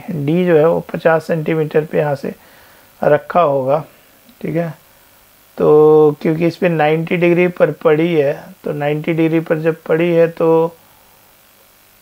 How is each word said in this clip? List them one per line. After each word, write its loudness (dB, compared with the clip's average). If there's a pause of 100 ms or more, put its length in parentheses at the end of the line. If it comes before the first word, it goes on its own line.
(120)
D -2
जो 2
है 2
वो 0
पचास -2
centimeter -2
पे -6
यहाँ -2
से -10 (720)
रखा 0
होगा, 0 (560)
ठीक -8
है। -4 (840)
तो 4
क्योंकि -2
इस -4
पे -2
ninety -2
degree 2
पर -2
पड़ी 0
है, -2 (200)
तो -6
ninety -4
degree 0
पर -2
जब -4
पड़ी 0
है 2
तो 0 (1200)